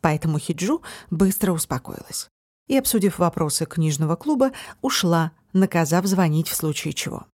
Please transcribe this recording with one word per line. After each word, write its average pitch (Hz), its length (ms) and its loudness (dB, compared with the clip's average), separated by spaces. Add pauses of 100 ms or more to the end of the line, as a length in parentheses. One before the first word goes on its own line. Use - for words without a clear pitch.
Поэтому 156 380 0
Хиджу 180 440 -2 (280)
быстро 190 420 2
успокоилась. - 760 -8 (400)
И, 269 80 2
обсудив 214 420 2
вопросы 160 480 0
книжного 156 500 0
клуба, 269 360 2 (300)
ушла, 170 500 2 (200)
наказав 185 540 2
звонить 170 420 2
в - 60 -6
случае 151 380 -4
чего. - 420 -8